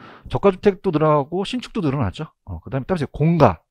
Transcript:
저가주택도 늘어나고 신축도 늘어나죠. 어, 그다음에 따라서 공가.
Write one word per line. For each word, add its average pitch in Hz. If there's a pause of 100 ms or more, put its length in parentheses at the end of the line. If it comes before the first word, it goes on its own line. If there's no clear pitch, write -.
(280)
저가주택도 190
늘어나고 151
신축도 247
늘어나죠. 123 (180)
어, 82
그다음에 127
따라서 160
공가. 147 (100)